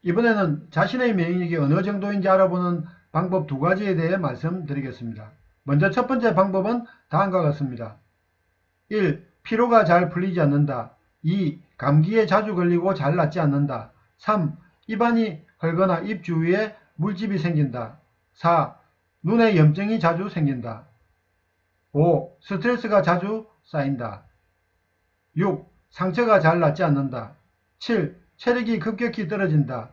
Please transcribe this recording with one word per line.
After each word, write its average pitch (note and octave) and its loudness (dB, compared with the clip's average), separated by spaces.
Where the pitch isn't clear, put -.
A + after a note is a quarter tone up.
이번에는 F#3+ 0
자신의免疫力어느 F3 0
정도인지 G3+ -2
알아보는 F3+ 2
방법 F3 -2
두 C3+ -6
가지에 F#3+ 0
대해 E3 0
말씀드리겠습니다. C3+ -8
먼저 D3 2
첫 B3 -2
번째 A#3 0
방법은 G3 0
다음과 F#3 0
같습니다. B2+ -4
일, F#3+ -2
피로가 A3+ 2
잘 F3 4
풀리지 F3+ -2
않는다. C#3+ 0
이, E3+ -2
감기에 D#3+ 2
자주 G#3 0
걸리고 F3 0
잘 D3 -2
낫지 E3 -2
않는다. C#3 -2
삼, F#3+ -2
입안이 A3 -2
헐거나 E3 0
입 G3 -8
주위에 F3 -2
물집이 G3 -4
생긴다. D3 -2
사, E3 0
눈에 A3 2
염증이 F3+ 4
자주 E3+ 0
생긴다. B2 -4
오, D#3 2
스트레스가 G#3 0
자주 G3 -2
쌓인다. B2 -6
육, F#3 -4
상처가 G3+ 2
잘 E3+ 4
낫지 D#3+ 2
않는다. C3+ -2
칠, G3+ -2
체력이 A#3 0
급격히 A3 -4
떨어진다. D3 -2